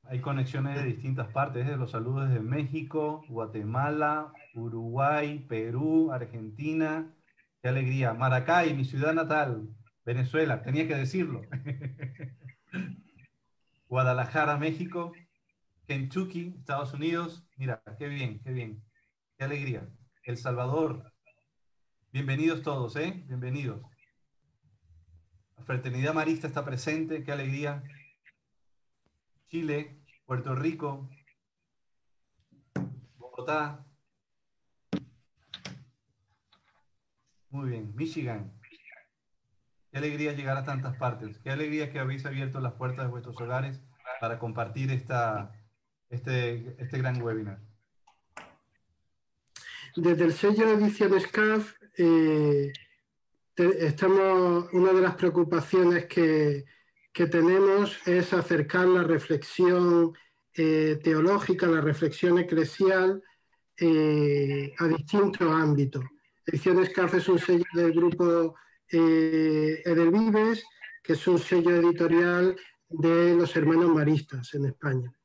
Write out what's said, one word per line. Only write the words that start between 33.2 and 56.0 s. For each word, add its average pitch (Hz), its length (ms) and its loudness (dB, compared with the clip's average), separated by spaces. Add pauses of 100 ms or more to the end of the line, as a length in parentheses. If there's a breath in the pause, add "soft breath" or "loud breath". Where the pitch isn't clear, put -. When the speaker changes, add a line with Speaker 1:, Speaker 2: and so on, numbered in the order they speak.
Speaker 1:
Muy 135 200 -8
bien, 107 240 -10
Michigan. 123 580 -8 (1400)
Qué 135 80 -12
alegría 147 340 -4
llegar 139 240 -4
a 135 80 -6
tantas 135 320 -6
partes. 113 420 -8
Qué 135 120 -12
alegría 151 420 -4
que 143 60 -8
habéis 131 260 -6
abierto 135 360 -8
las 127 140 -6
puertas 127 300 -6
de 123 60 -4
vuestros 120 300 -14
hogares 131 400 -6 (400)
para - 180 -6
compartir 117 520 -6
esta, 117 640 -4 (560)
este, 123 720 -6
este 131 200 -8
gran 127 220 -2
webinar. 110 400 -6 (2250 loud breath)
Speaker 2:
Desde 170 280 4
el 165 80 4
sello 214 380 4
Ediciones 202 560 4
caf, 214 480 0 (240)
eh, 151 760 4 (840 loud breath)
te-, 175 320 2
estamos, 185 840 4
una 185 220 6
de 185 80 6
las 180 140 2
preocupaciones 170 920 2